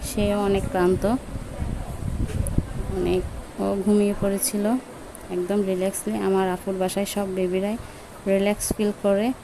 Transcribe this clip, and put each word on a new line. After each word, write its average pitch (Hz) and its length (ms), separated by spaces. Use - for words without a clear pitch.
সেও 202 280
অনেক 196 240
ক্লান্ত, 180 320
অনেক, 349 240
ও - 20
ঘুমিয়ে 208 360
পড়েছিল 202 440
একদম 180 240
রিল্যাক্সলি। 190 460
আমার 190 280
আপুর 190 260
বাসায় 196 340
সব 202 120
বেবিরাই 190 380
রিল্যাক্স 202 340
ফিল 208 160
করে 202 240